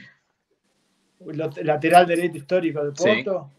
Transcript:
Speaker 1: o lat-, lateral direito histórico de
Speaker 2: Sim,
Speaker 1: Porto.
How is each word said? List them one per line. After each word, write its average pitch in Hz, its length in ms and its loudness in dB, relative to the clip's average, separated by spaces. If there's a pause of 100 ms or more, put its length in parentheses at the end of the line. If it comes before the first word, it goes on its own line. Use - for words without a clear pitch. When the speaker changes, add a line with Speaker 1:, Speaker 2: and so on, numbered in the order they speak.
(1200)
Speaker 1:
o 165 160 -16
lat-, 160 280 -8
lateral 165 420 4
direito 170 320 -2
histórico 147 540 -4
de 143 100 -10
Speaker 2:
Sim, 214 220 2
Speaker 1:
Porto. 180 360 -8